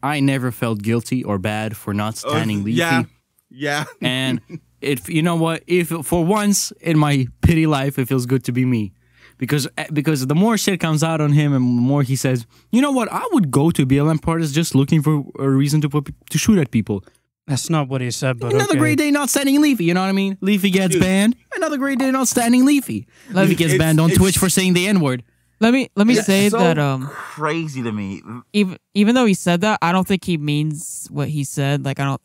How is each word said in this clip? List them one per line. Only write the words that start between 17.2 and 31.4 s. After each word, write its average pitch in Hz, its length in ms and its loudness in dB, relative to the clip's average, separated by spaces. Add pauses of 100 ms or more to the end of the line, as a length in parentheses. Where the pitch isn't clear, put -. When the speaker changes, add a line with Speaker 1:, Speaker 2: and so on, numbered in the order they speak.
Speaker 3:
That's 135 220 -4
not 151 180 0
what 131 140 -4
he 123 100 -4
said, 131 280 -4
but 120 140 -4
Speaker 1:
Another 403 200 2
Speaker 3:
okay. 277 60 2
Speaker 1:
great 302 180 2
day 294 140 0
not 285 180 0
standing 277 320 0
Leafy, 269 240 2
you 170 80 2
know 185 80 2
what 190 80 -2
I - 20 -2
mean? 196 300 -2
Leafy 196 280 2
gets 190 240 2
Speaker 2:
Dude. 180 80 2
Speaker 1:
banned. 196 340 2 (200)
Another 320 220 -4
great 269 220 -2
day 262 120 0
not 262 160 0
standing 247 380 2
Leafy. 269 420 0 (240)
Speaker 4:
Let 185 120 2
Speaker 1:
Leafy - 80 4
Speaker 4:
me 180 40 2
Speaker 1:
gets 160 180 2
Speaker 2:
It's, - 60 2
Speaker 1:
banned 160 220 4
on 165 80 4
Speaker 2:
it's 160 100 4
Speaker 1:
Twitch 185 180 4
for 190 120 2
saying 185 240 2
the 180 140 2
N-word. 147 360 0 (380)
Speaker 4:
Let 233 120 4
me, 262 220 0
let 202 100 4
me 240 120 4
Speaker 2:
It's 214 100 -2
Speaker 4:
say 196 220 4
Speaker 2:
so 220 100 -2
Speaker 4:
that, 165 180 4
um, 135 300 -2
Speaker 2:
crazy 151 760 -6
to 113 120 -4
me. 98 280 -6 (320)
Speaker 4:
even, 196 240 0 (160)
even 208 220 4
though 254 100 4
he 208 80 4
said 175 280 0
that, 214 200 0
I 170 120 0
don't 190 140 0
think 196 180 -2
he 175 120 -2
means 147 720 -4
what 143 200 -6
he 147 160 -4